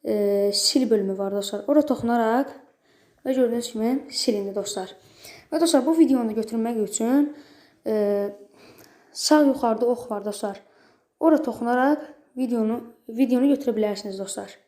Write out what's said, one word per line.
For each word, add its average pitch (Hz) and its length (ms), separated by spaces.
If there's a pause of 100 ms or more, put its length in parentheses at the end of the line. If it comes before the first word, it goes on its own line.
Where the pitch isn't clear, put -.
e, 202 520
sil - 340
bölümü 196 280
var, 196 180
dostlar. 202 320
Ora 294 180
toxunaraq 233 640 (720)
və 262 120
gördüyünüz 240 360
kimi 220 180 (200)
silindi, 202 460
dostlar. 196 360 (600)
Və, 311 80
dostlar, 294 260
bu 320 120
videonu 254 340
da 214 80
götürmək 226 420
üçün, 254 500 (540)
e, 220 80 (1160)
sağ 302 360
yuxarıda 240 380
ox 240 240
var, 202 140
dostlar. 208 360 (600)
Ora 311 220
toxunaraq 247 600 (320)
videonu, 233 440 (280)
videonu 254 460
götürə 233 220
bilərsiniz, 202 420
dostlar. 196 380 (120)